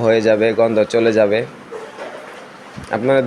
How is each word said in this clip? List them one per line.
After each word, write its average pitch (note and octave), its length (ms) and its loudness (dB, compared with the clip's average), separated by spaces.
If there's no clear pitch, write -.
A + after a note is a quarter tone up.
হয়ে A2+ 220 4
যাবে, A2 200 4
গন্ধ A2+ 180 2
চলে A2+ 260 2
যাবে। G#2+ 200 2
আপনারা C3 320 0